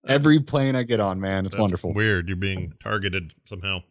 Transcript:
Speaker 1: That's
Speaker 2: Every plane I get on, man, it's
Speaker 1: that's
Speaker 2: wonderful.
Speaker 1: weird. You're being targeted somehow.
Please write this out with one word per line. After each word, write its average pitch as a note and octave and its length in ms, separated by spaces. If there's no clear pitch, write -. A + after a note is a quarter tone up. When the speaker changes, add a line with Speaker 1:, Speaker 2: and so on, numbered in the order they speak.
Speaker 1:
That's C3+ 120
Speaker 2:
Every D3+ 240
plane C3+ 360
I B2+ 80
get A#2 160
on, G2 220
man, F#2+ 240
it's F#2 80
Speaker 1:
that's A2 80
Speaker 2:
wonderful. F#2+ 320
Speaker 1:
weird. G2+ 340
You're F#2+ 80
being F#2 440
targeted F#2+ 540
somehow. F#2+ 460